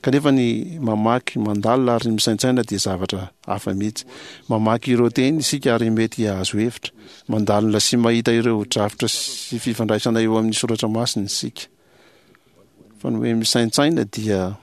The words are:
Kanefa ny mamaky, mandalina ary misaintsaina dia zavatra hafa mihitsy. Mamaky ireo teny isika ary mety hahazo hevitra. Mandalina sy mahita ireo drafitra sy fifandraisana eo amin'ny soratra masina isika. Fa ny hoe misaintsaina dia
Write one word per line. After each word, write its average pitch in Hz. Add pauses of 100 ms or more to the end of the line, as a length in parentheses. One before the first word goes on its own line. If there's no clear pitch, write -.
Kanefa 143
ny 123
mamaky, 113
mandalina 110
ary 117
misaintsaina 113
dia 101
zavatra 95 (180)
hafa 101
mihitsy. 104 (420)
Mamaky 113
ireo 117
teny 135
isika 135
ary 113
mety 110
hahazo 95
hevitra. 113 (360)
Mandalina 107
sy -
mahita 117
ireo 113
drafitra 104
sy -
fifandraisana 113
eo 110
amin'ny 110
soratra 113
masina 113
isika. - (1300)
Fa -
ny 117
hoe 117
misaintsaina 120
dia 95